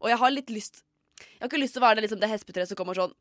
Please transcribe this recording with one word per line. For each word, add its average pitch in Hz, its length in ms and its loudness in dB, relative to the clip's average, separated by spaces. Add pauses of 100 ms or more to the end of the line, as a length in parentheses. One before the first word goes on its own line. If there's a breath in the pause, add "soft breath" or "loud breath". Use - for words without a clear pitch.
Og 214 80 -2
jeg 233 80 2
har 254 140 4
litt 277 180 -4
lyst, 214 320 -10 (340)
jeg - 260 -20
har 240 60 -4
ikke 294 140 -2
lyst 254 120 -2
til 262 80 -6
å 247 40 8
være 220 160 8
det, 214 80 -2
liksom, 208 100 -6
det 208 100 0
hespetreet 185 380 -6
som 196 80 -8
kommer 185 200 -6
sånn, 185 260 -2